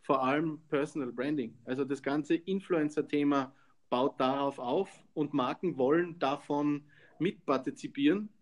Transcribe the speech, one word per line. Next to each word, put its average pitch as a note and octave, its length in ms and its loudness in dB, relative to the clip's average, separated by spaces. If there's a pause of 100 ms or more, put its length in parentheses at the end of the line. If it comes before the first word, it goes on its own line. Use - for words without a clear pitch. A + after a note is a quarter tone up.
vor C3+ 180 2
allem D3+ 460 0
Personal C#3+ 440 -2
Branding. B2 520 -4
Also C3 200 -2
das C3+ 180 -4
ganze D3 340 0
Influencer-Thema D3+ 1160 0 (380)
baut C3 300 0
darauf C#3 380 0
auf D3 320 -2 (240)
und D3 200 -2
Marken C#3+ 440 0
wollen E3 400 2
davon D3 680 0 (340)
mitpartizipieren D3+ 1080 0 (140)